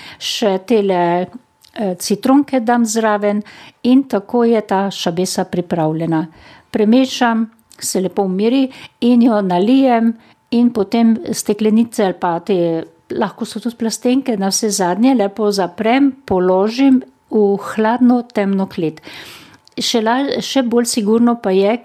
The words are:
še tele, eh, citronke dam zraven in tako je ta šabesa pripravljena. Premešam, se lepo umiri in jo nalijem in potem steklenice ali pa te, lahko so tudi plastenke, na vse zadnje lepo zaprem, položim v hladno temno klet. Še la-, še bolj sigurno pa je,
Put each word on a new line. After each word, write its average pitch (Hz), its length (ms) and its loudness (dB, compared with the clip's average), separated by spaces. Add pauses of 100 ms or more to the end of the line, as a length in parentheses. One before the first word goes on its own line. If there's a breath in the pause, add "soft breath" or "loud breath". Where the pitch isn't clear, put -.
(180 loud breath)
še 190 460 -2
tele, 180 640 0 (480)
eh, 190 240 -4
citronke 262 640 0
dam 240 220 2
zraven 208 560 -2 (400 loud breath)
in 262 260 2
tako 233 360 -2
je 233 160 2
ta 196 300 -2
šabesa 180 540 -4
pripravljena. 160 800 -2 (460 loud breath)
Premešam, 226 800 0 (280)
se - 220 -4
lepo 185 220 -2
umiri 226 480 0 (300 loud breath)
in 240 220 4
jo 220 200 2
nalijem 226 720 2 (360 loud breath)
in 240 200 2
potem 226 460 2 (160)
steklenice 214 720 0
ali 180 160 -2
pa 175 200 -2
te, 170 440 -2 (260)
lahko 214 360 -6
so - 160 -10
tudi 233 160 -8
plastenke, 247 580 -2
na 196 160 -2
vse 214 180 -2
zadnje 196 440 0
lepo 208 380 0
zaprem, 220 600 0 (140)
položim 220 760 2 (280)
v 202 260 2 (160)
hladno 240 500 2
temno 196 480 -2
klet. 156 320 -6 (760 loud breath)
Še 240 240 -2
la-, 240 400 -2
še 262 240 -2
bolj 240 240 0
sigurno 233 540 2
pa 190 100 0
je, 196 220 2 (100)